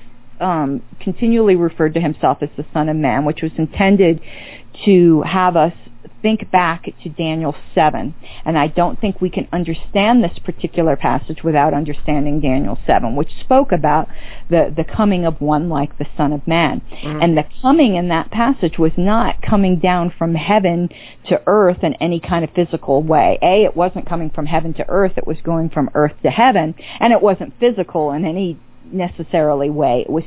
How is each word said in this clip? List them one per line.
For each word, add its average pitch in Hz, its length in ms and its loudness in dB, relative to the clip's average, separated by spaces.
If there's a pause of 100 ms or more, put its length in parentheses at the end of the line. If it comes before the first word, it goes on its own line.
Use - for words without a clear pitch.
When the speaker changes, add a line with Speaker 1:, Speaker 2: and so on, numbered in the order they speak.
(420)
Speaker 1:
um, 156 400 -2 (180)
continually 220 560 2
referred 165 380 0
to 170 80 0
himself 151 400 0
as 147 160 -4
the 156 160 -6
Son 156 160 0
of 156 60 0
Man, 139 300 0
which 147 180 -4
was 160 140 -4
intended 185 640 2 (680)
to 175 360 6
have 180 340 0
us 165 180 2 (480)
think 220 300 -2
back 170 340 0 (160)
to 170 80 -12
Daniel 160 460 -4 (180)
seven. 151 400 2 (300)
And 160 140 0
I 147 100 2
don't 170 320 0
think 196 220 -4
we 185 80 0
can - 240 -6
understand 196 680 0
this 170 200 -4
particular 165 540 0
passage 147 460 -2
without 156 300 2
understanding 147 680 0
Daniel 143 440 2
seven, 120 300 2
which 147 140 0 (100)
spoke 269 320 2
about 151 380 2 (400)
the, 165 260 2
the 156 80 0
coming 190 420 0
of 160 140 -2
one 151 300 0
like 143 280 -4
the 143 80 -4 (120)
Son 151 160 0
of 143 120 -6
Man. 165 360 0 (100)
Speaker 2:
Mm-hmm. 151 300 -8
Speaker 1:
And 170 160 2
the 151 80 2 (160)
coming 262 340 4
in 175 140 -2
that 165 220 -2
passage 233 460 -2
was 160 200 2
not 202 440 2
coming 185 380 2
down 180 380 0
from 165 180 -2
heaven 175 540 0 (400)
to - 180 0
earth 185 360 2
in 156 120 0
any 170 240 -2
kind 170 240 -2
of - 80 -6
physical 156 500 0
way. 156 400 2
A, 190 220 4
it 175 120 0
wasn't 180 320 -2
coming 165 220 -4
from 151 160 -4
heaven 160 280 0
to - 160 -6
earth, 185 280 2
it - 100 -8
was 156 160 -4
going 165 260 -2
from 139 240 -2
earth 151 200 0 (100)
to 147 60 2
heaven, 180 460 2 (240)
and 233 140 2
it 208 80 4
wasn't 190 380 0
physical 180 520 0
in 151 140 -4
any 170 340 -4 (320)
necessarily 160 800 -2
way. 135 320 0
It - 100 -6
was 156 160 -2